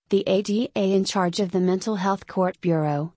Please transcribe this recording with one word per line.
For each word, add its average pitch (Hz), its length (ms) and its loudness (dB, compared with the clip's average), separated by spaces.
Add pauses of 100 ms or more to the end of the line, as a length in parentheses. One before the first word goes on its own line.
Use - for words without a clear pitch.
the 196 180 2
A 190 140 2
D 208 340 -2
A 196 180 2
in 190 100 4
charge 180 360 0
of 190 120 -2
the 190 80 0
Mental 185 380 0
Health 196 280 -2
Court 185 360 -2
Bureau, 156 560 0